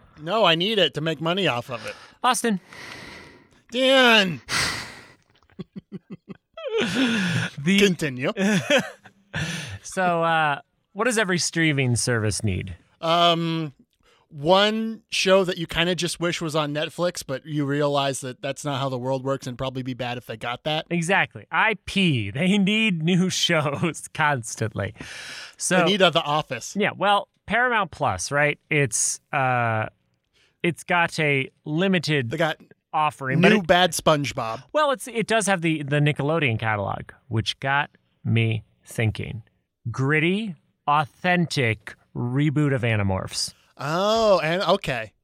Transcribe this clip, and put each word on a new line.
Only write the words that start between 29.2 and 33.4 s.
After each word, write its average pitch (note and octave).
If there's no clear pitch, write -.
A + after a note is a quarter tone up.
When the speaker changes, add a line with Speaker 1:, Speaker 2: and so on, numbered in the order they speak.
Speaker 2:
uh, A#2+
it's E3+
got E3+
a C#3+
limited D#3
Speaker 1:
They D#3+
got D3+
Speaker 2:
offering, D3
Speaker 1:
new F3